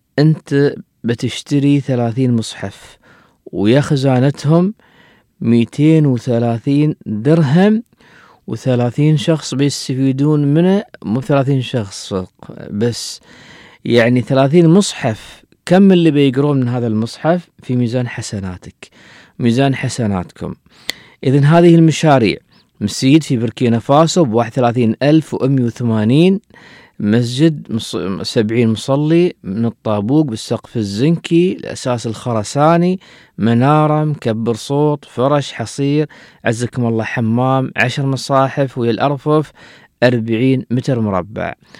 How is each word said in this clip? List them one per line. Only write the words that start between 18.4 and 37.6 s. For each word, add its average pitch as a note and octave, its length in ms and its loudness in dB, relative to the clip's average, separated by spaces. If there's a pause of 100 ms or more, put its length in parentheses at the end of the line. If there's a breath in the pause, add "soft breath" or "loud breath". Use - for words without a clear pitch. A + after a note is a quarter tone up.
ميزان C3 360 2
حسناتكم؟ G2 760 -6 (720 loud breath)
إذن C#3 200 2
هذه E3+ 320 6
المشاريع: C#3+ 600 4 (440 soft breath)
مسجد C3+ 420 0
في C3 140 -2
بوركينا A#2 420 0
فاسو D#3 440 2
بواحد A#2 280 -2
ثلاثين A#2 520 0
ألف D3+ 300 2
ومية C3+ 300 0
وثمانين، A#2+ 760 2 (600 loud breath)
مسجد B2 720 0
مص-، F#2+ 520 -6
سبعين A2+ 480 0
مصلي D3+ 640 0 (100)
من G#2 220 -4
الطابوق A2+ 600 -2
بالسقف A2+ 520 -8
الزنكي، E3 760 0
الأساس B2 540 -8
الخرساني، D3+ 920 0 (380 soft breath)
منارة، D3+ 640 2
مكبر A#2 500 -4
صوت، C#3+ 520 -2
فرش، C#3 480 -2
حصير، C#3+ 540 -4 (380 loud breath)
عزكم A#2+ 400 -2
الله، A2+ 180 -2
حمام، B2 720 -2